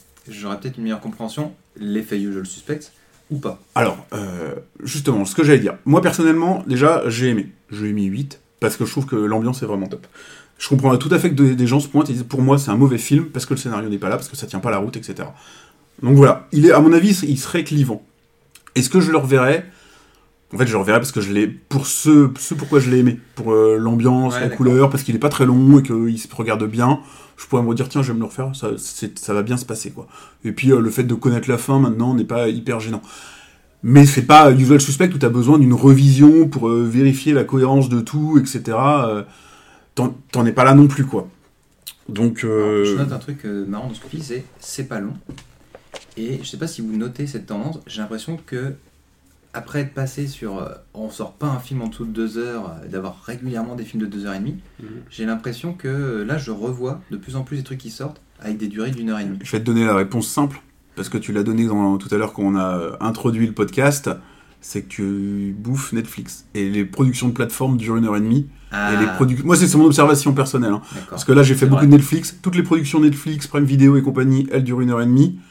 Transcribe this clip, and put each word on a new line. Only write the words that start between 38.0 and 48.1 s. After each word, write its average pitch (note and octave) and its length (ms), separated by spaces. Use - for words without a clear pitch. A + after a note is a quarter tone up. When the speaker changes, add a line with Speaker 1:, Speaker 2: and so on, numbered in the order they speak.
Speaker 2:
tout, D3+ 420
et - 40
cetera. A#2+ 640
Euh, G#2 140
t'en, B2 220
t'en A#2+ 140
es A2+ 60
pas B2+ 120
là C3+ 100
non C#3+ 140
plus, C#3 160
quoi. - 240
Donc, A2+ 360
euh, G#2+ 380
Speaker 1:
Alors, G2+ 40
je G2+ 100
note C3+ 160
un A#2+ 60
truc, C#3 260
euh, G2+ 220
marrant G#2 200
dans A2+ 80
ce - 60
que - 80
tu - 80
dis, D#3+ 80
c'est, B2+ 200
c'est - 300
pas A2+ 100
long. G#2 160
Et B2+ 260
je - 60
sais - 80
pas D#3+ 100
si C#3 160
vous A2 140
notez B2+ 320
cette A2 180
tendance, B2+ 400
j'ai G#2+ 140
l'impression A2 440